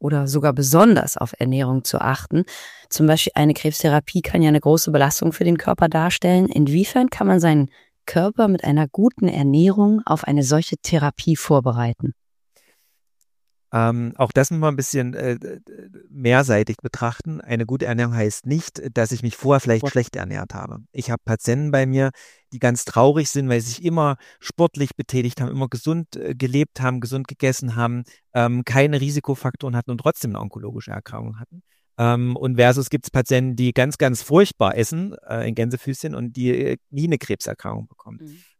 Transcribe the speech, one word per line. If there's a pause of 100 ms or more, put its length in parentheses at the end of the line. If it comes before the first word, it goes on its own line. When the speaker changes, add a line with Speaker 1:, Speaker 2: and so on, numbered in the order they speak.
Speaker 1:
oder
sogar
besonders
auf
Ernährung
zu
achten. (460)
Zum
Beispiel
eine
Krebstherapie
kann
ja
eine
große
Belastung
für
den
Körper
darstellen.
Inwiefern
kann
man
seinen (360)
Körper
mit
einer
guten
Ernährung
auf
eine
solche
Therapie
vorbereiten? (1600)
Speaker 2:
Ähm,
auch
das
muss
man
ein
bisschen,
äh, (720)
mehrseitig
betrachten.
Eine
gute
Ernährung
heißt
nicht, (100)
dass
ich
mich
vorher
vielleicht
Speaker 1:
Vor-
Speaker 2:
schlecht
ernährt
habe. (120)
Ich
habe
Patienten
bei
mir, (420)
die
ganz
traurig
sind,
weil
sie
sich
immer (240)
sportlich
betätigt
haben,
immer
gesund,
äh,
gelebt
haben,
gesund
gegessen
haben, (320)
ähm,
keine
Risikofaktoren
hatten
und
trotzdem
eine
onkologische
Erkrankung
hatten. (340)
Ähm,
und
versus
gibt's
Patienten,
die
ganz,
ganz
furchtbar
essen, (120)
äh,
in
Gänsefüßchen
und
die,
äh, (140)
nie
eine
Krebserkrankung
bekommen.
Speaker 1:
Mhm. (220)